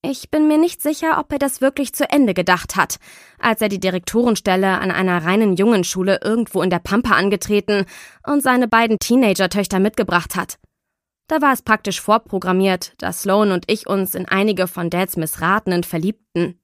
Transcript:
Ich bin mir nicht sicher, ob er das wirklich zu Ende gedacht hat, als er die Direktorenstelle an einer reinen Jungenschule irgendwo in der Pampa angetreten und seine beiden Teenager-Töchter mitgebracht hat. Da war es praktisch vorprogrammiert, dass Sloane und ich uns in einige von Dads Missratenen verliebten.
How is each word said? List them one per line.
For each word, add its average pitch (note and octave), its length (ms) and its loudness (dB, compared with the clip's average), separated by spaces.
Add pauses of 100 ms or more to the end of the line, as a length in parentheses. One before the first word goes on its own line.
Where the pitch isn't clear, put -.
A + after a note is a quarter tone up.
Ich - 280 -8
bin D4+ 180 2
mir D4+ 80 4
nicht E4+ 240 0
sicher, D#4 400 -2
ob - 100 -10
er C#4+ 80 -4
das C4+ 220 -2
wirklich C4+ 320 0
zu - 160 -2
Ende C4 240 4
gedacht F3+ 420 0
hat, - 220 0 (420)
als A3 220 0
er G#3+ 80 0
die G3+ 120 -4
Direktorenstelle F#3+ 960 0
an F#3+ 120 -2
einer F3+ 360 0
reinen G3 300 2
Jungenschule F#3+ 680 2
irgendwo G#3+ 380 0
in F3+ 80 2
der F3+ 80 0
Pampa G#3 380 0
angetreten G3+ 680 0 (420)
und C#4+ 160 0
seine B3+ 240 2
beiden A3+ 320 2
Teenager-Töchter G3+ 800 0
mitgebracht F#3+ 580 0
hat. - 220 -8 (720)
Da D#4 140 -2
war C#4 100 2
es B3 80 -2
praktisch G#3+ 400 -2
vorprogrammiert, F#3+ 1000 0
dass F3 240 -8
Sloane G3+ 300 2
und F3 180 -4
ich G#3+ 160 -2
uns G3 280 -2
in F#3 120 -6
einige F#3+ 400 0
von F3 220 -6
Dads F3+ 300 -4
Missratenen F3 680 -2
verliebten. F3 800 -4